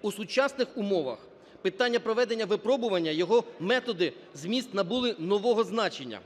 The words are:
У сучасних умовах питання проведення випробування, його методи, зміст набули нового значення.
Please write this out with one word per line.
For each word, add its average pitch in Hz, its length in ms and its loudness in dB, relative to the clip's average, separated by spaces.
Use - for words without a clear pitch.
У 208 100 -2
сучасних 254 600 0
умовах 180 440 0
питання 233 380 2
проведення 226 440 0
випробування, 208 640 2
його 180 340 4
методи, 202 520 0
зміст 190 400 -4
набули 214 440 0
нового 208 460 2
значення. 170 600 -4